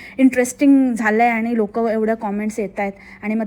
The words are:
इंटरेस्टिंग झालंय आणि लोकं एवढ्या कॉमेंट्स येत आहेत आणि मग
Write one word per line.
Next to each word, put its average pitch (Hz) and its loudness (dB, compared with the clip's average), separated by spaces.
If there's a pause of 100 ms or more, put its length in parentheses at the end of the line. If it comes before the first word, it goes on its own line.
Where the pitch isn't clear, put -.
(180)
इंटरेस्टिंग 262 2
झालंय 220 2
आणि 233 -2
लोकं 226 -2
एवढ्या 220 0
कॉमेंट्स 214 -6
येत 196 -6
आहेत 196 -4 (300)
आणि 214 -4
मग 220 -2